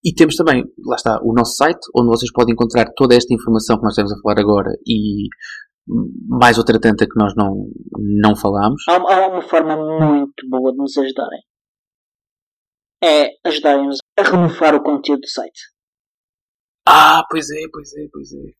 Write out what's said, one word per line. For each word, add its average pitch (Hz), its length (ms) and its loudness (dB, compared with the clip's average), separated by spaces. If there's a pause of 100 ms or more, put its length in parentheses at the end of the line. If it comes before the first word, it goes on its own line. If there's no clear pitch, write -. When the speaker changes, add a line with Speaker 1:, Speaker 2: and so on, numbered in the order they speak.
Speaker 1:
E 175 100 0
temos 156 220 4
também, 147 280 2 (220)
lá 123 100 -4
está, 113 280 -2
o 113 100 0
nosso 117 220 0
site, 160 240 0 (160)
onde 120 140 2
vocês 117 220 0
podem 120 220 2
encontrar 117 320 0 (100)
toda 123 200 6
esta 123 180 2
informação 110 440 0
que 110 60 -6
nós 104 100 0
estamos 101 200 -2
a 101 80 -12
falar 104 180 0
agora 101 300 2 (160)
e 104 420 -4 (1000)
mais 123 300 4
outra 113 220 2
tanta 110 260 2
que - 120 -6
nós 104 180 0
não, 101 320 -4 (540)
não 107 140 4
falámos. 104 520 -2
Speaker 2:
Há, 175 80 4
há 185 340 2
uma 180 120 -6
forma 156 340 0
muito 151 760 -2
boa 127 220 0
de 131 60 -6
nos 139 200 -4
ajudarem. 131 420 -6 (1600)
É 151 240 4 (180)
ajudarem-nos 143 520 0 (200)
a 202 60 2
renovar 170 520 2
o 143 80 0
conteúdo 143 380 -2
do - 80 -18
site. - 300 -12 (1300)
Speaker 1:
Ah, - 420 6
pois 156 200 -6
é, 156 220 -10
pois 151 220 -18
é, 151 180 -14
pois 143 220 -18
é. 143 260 -18